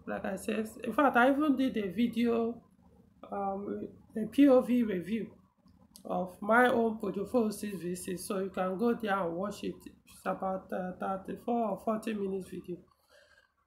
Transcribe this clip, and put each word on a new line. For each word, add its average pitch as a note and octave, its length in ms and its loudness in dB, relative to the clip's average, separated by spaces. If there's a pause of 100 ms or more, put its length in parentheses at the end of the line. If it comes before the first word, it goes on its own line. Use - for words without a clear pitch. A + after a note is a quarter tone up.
like G#3 180 -6
I G3 120 -4
said, G#3+ 300 -2 (160)
in A3+ 120 -4
fact, C#4+ 240 4
I B3+ 120 8
even C#4 260 2
did C4 200 0
a G3+ 120 -2
video, A#3 760 0 (680)
um, G3+ 560 -4 (300)
a A3 120 -2
P C#4+ 200 6
O B3+ 140 8
V A#3+ 200 2
review G3 480 -4 (760)
of F3+ 340 -4
my A#3 300 6
own A3+ 280 2
Peugeot G3 320 -4
four B3 140 2
oh G#3+ 60 0
six G#3 260 -6
V F3 180 -4
six. F3+ 320 -8
So G3 120 -4
you F#3+ 100 -2
can F#3+ 300 -2
go A#3+ 160 2
there G3+ 260 -2
and E3+ 160 -2
watch G3+ 260 -6
it. F#3+ 140 -6 (300)
It's - 180 -20
about, F#3+ 480 -4
uh, F#3 260 -4
thirty-four G3 720 -4
or F#3+ 160 -4
forty A3 300 -2
minutes G3 340 -4
video. F3+ 300 -12 (880)